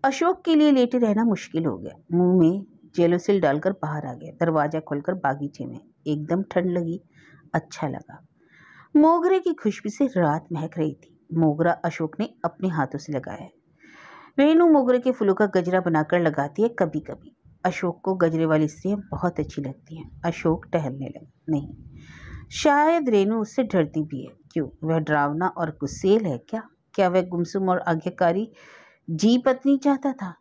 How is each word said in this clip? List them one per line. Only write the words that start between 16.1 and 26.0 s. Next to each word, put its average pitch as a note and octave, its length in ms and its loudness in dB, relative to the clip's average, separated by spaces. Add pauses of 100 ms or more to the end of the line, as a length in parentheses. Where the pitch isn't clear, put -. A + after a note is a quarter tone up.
लगाती D3+ 420 0
है A#3 60 2
कभी-कभी। - 680 -6 (280)
अशोक F3 400 -4
को F#3+ 100 -2
गजरे E3 320 2
वाली D#3 220 2
स्त्रियां G3 320 -6 (100)
बहुत E3+ 300 -4
अच्छी D3+ 220 -8
लगती C#3 340 -12
हैं। - 280 -18
अशोक E3 480 -2
टहलने C#3 340 -4
लगा। - 240 -18 (180)
नहीं, D3 260 -4 (760)
शायद D4+ 580 2
रेनू G#3+ 320 2
उससे - 220 -4
डरती D#3 400 -2
भी C3 240 -10
है। - 60 -20 (200)
क्यों? D#3 160 -4 (160)
वह D#3+ 140 0
डरावना D3+ 480 0
और E3+ 240 -4
गुस्सैल G3 560 -2